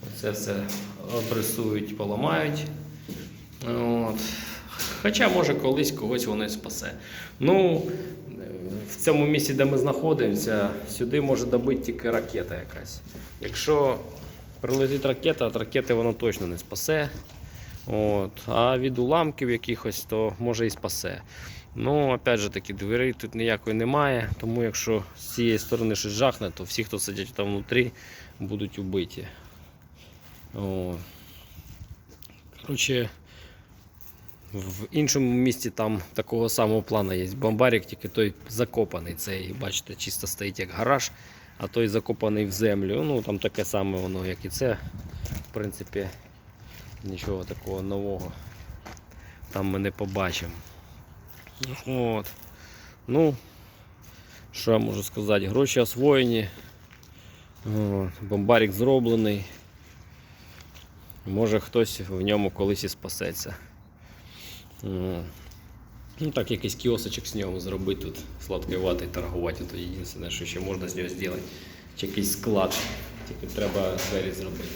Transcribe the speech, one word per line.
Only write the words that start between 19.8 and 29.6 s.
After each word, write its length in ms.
то 340
може 280
і 40
спасе. 520
Ну, 380
опять 280
же 100
таки, 240
двері 380
тут 220
ніякої 420
немає, 540
тому 220
якщо 420
з 160
цієї 240
сторони 360
щось 180
жахне, 380
то 140
всі, 200
хто 140
сидять 360
там 120
внутрі, 440
будуть 380
убиті. 480